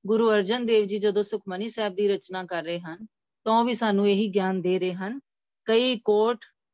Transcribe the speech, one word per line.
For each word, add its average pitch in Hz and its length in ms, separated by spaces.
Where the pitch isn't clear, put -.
ਗੁਰੂ 220 240
ਅਰਜਨ 214 340
ਦੇਵ 220 200
ਜੀ 202 120
ਜਦੋਂ 202 260
ਸੁਖਮਨੀ 202 460
ਸਾਹਿਬ 208 260
ਦੀ 202 120
ਰਚਨਾ 185 360
ਕਰ 170 200
ਰਹੇ 170 160
ਹਨ, 175 260
ਤਾਂ 226 180
ਵੀ 247 100
ਸਾਨੂੰ 202 360
ਇਹੀ 202 180
ਗਿਆਨ 190 340
ਦੇ 180 180
ਰਹੇ 180 140
ਹਨ, 196 260
"ਕਈ 240 340
ਕੋਟ 220 460